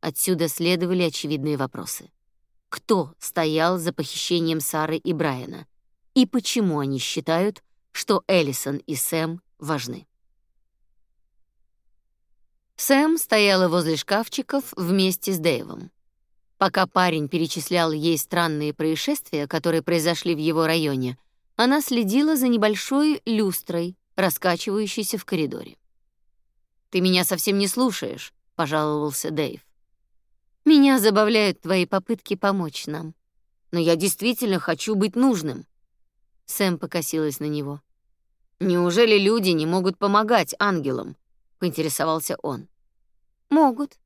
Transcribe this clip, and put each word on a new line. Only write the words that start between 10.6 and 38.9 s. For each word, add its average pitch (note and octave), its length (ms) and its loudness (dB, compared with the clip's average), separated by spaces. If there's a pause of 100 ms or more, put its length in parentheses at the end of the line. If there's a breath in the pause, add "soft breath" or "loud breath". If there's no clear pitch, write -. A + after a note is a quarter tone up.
Сэм D4+ 420 2
стояла G3 500 4
возле D#3+ 280 0
шкафчиков - 800 -2
вместе F#3 560 0
с F3+ 60 -2
Дэйвом. D#3 520 -2 (680)
Пока F#3+ 280 2
парень E3 420 0
перечислял E3 640 0
ей D#3 260 0
странные D3+ 560 -2
происшествия, D#3+ 720 -2
которые D#3+ 360 0
произошли E3+ 520 0
в D3 40 -6
его D#3+ 280 0
районе, C#3 520 0 (380)
она C4 240 2
следила C4+ 560 0
за B3+ 120 2
небольшой A#3+ 760 0
люстрой, F#3 720 -2 (200)
раскачивающейся F#3+ 1000 -2
в - 60 -10
коридоре. - 520 -4 (1120)
«Ты F#3 100 2
меня F3+ 240 4
совсем G3 340 0
не G3+ 80 2
слушаешь», F#3+ 680 -4 (240)
пожаловался D3+ 720 -2
Дэйв. D3+ 300 -4 (1080)
«Меня C#4 300 8
забавляют G#3 640 4
твои F3+ 240 2
попытки G3 500 -4
помочь F#3+ 500 -2
нам. D#3+ 280 -10 (560)
Но E3+ 80 -2
я E3+ 180 4
действительно G3+ 600 0
хочу F3+ 380 -2
быть G3 200 0
нужным». G#3+ 480 0 (800)
Сэм F#3 320 0
покосилась D#3 640 -2
на D3 60 -4
него. C#3+ 340 -6 (800)
«Неужели F#3 580 4